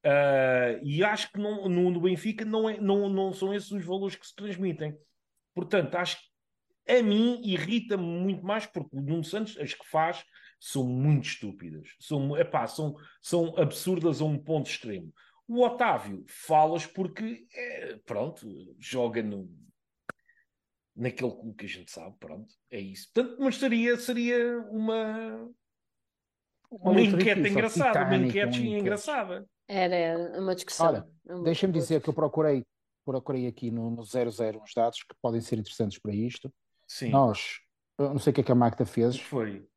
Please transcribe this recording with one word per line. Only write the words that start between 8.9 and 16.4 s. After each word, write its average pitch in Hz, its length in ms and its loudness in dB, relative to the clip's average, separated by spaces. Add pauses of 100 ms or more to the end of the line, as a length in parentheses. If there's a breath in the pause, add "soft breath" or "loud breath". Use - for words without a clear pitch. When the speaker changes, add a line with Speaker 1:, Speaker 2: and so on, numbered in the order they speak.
Speaker 1:
o 139 60 -4
Nuno 156 220 -2
Santos, 208 340 -6
as 139 160 -8
que - 140 -16
faz, 165 360 0 (360 soft breath)
são - 240 -4
muito 143 420 2
estúpidas. 87 760 -12
São, 147 380 -2
epá, 147 300 0
são, 151 280 -6 (260 loud breath)
são 170 360 0
absurdas 165 640 0
a 156 40 2
um 151 120 0
ponto 151 320 -2
extremo. 95 440 -8 (340 soft breath)
O 240 160 2
Otávio 165 640 0
falas 156 580 2